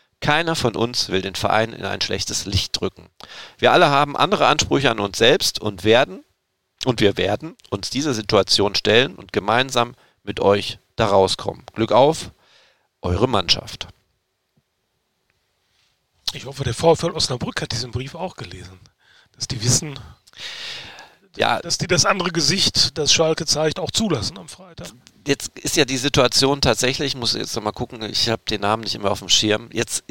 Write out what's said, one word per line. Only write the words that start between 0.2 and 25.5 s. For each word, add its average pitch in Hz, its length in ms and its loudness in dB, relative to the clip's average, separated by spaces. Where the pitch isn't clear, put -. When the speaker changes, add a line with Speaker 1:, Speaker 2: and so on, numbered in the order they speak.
Speaker 1:
keiner 160 360 0
von 117 180 0
uns 117 360 -2
will 95 100 0
den 95 140 -6
Verein 110 400 0
in - 100 -10
ein 98 160 -4
schlechtes 101 460 -4
Licht - 340 -2
drücken. 85 300 -6
Wir 117 140 4
alle 160 180 6
haben 143 260 2
andere 156 300 2
Ansprüche 139 440 2
an 113 80 0
uns 101 200 -2
selbst 131 420 4
und 101 240 -6
werden, 151 400 4
und 117 160 0
wir 98 160 4
werden 104 360 -2
uns - 220 -6
dieser 139 240 -2
Situation 104 600 2
stellen 123 400 4
und 98 200 -14
gemeinsam 120 600 0
mit 101 180 -6
euch 101 380 2
da 113 120 2
rauskommen. - 560 2
Glück 110 180 -2
auf, 139 380 4
eure 90 220 2
Mannschaft. - 640 -2
Speaker 2:
Ich 139 120 -16
hoffe, 139 160 -12
der 127 100 -4
VfL 165 380 2
Osnabrück - 500 -4
hat - 120 -6
diesen 120 180 -8
Brief 127 240 -8
auch 175 220 -10
gelesen. 92 420 -16
Dass - 140 -10
die 123 120 -6
wissen, 120 380 0
Speaker 1:
Ja. 110 240 0
Speaker 2:
dass - 180 -4
die 165 100 -6
das 170 180 2
andere 190 240 0
Gesicht, - 640 0
das 147 160 2
Schalke 160 320 2
zeigt, 151 360 0
auch 160 100 -4
zulassen 175 480 -2
am - 100 -18
Freitag. 175 380 -18
Speaker 1:
Jetzt - 320 -2